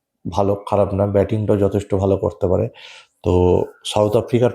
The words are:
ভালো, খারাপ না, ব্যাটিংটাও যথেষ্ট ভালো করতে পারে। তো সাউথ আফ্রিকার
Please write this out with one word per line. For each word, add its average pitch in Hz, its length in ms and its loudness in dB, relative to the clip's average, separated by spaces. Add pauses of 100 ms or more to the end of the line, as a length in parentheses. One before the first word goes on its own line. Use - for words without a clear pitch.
(260)
ভালো, 98 300 -2 (140)
খারাপ 101 240 0
না, 101 140 0
ব্যাটিংটাও 101 500 0
যথেষ্ট 98 380 -2
ভালো 98 220 0
করতে 95 300 -4
পারে। 92 220 0 (540)
তো 90 400 2 (220)
সাউথ 107 300 0
আফ্রিকার 117 400 0